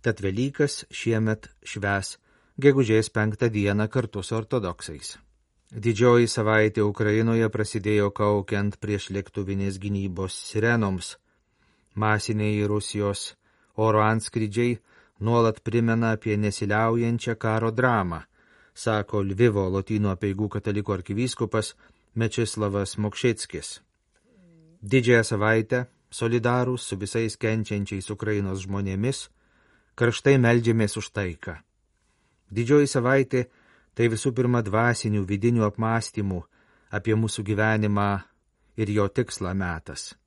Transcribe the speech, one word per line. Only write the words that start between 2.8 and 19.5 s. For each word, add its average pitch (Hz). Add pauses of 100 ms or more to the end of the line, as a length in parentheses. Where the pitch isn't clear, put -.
penktą 107
dieną 104
kartu 110
su 90
ortodoksais. 92 (540)
Didžioji 117
savaitė 107
Ukrainoje 113
prasidėjo 104
kaukiant 104
prieš 104
lėktuvinės 98
gynybos 98 (140)
sirenoms. 107 (800)
Masiniai 107
Rusijos 104 (420)
oro 107
antskrydžiai 110 (420)
nuolat 113
primena 117
apie 107
nesiliaujančią 113
karo 113
dramą, 110 (520)
sako 107
Lvivo 101